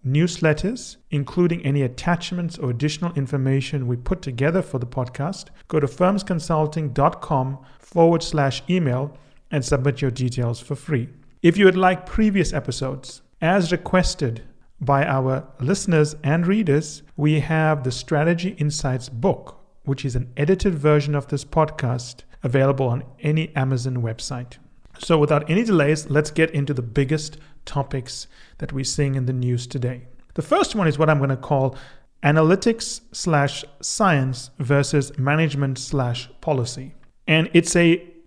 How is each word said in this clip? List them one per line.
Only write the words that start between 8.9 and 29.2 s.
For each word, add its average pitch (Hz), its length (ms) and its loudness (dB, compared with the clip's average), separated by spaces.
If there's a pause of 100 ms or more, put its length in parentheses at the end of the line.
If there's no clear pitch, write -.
and 143 160 -2
submit 135 380 0
your 131 80 0
details 120 480 -2
for - 160 -8
free. 147 340 -4 (320)
If 170 160 6
you 202 80 4
would 185 100 8
like 185 300 2
previous 202 480 0
episodes, 135 680 -6 (180)
as 170 300 2
requested 160 720 -2 (360)
by 139 280 2
our 131 400 -2 (120)
listeners 151 640 2
and 160 220 2
readers, 170 560 0 (160)
we 151 220 2
have 156 440 0
the 127 80 -2
Strategy 165 580 0 (100)
Insights 143 500 -2
book, - 480 -4 (280)
which 139 200 -4
is 123 100 -4
an 127 220 -2
edited 185 380 2
version 151 400 2
of 139 140 -4
this 143 140 -4
podcast, 131 760 -2 (260)
available 135 440 2
on 120 180 -2 (160)
any 156 340 0
Amazon 131 480 -2
website. 120 560 -8 (400)
So 165 180 2
without 147 320 4
any 196 140 2
delays, 156 480 2
let's 151 180 2
get 160 220 2
into 143 240 -2
the 123 80 -4
biggest 139 540 -2 (280)
topics - 600 -6 (320)
that 143 120 -8
we're 135 140 -6
seeing 139 300 -2
in 127 100 -2